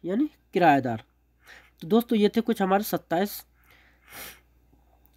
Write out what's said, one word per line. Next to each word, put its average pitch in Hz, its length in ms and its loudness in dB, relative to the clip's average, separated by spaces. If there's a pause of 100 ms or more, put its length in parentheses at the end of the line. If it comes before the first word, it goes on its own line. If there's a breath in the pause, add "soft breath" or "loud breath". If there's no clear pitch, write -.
यानी 226 240 -2 (240)
किराएदार। 139 500 2 (760 soft breath)
तो 170 60 -14
दोस्तों 226 320 0
ये 202 100 2
थे 226 120 0
कुछ 220 200 -4
हमारे 196 220 2
सत्ताईस, 180 640 -6 (1700 loud breath)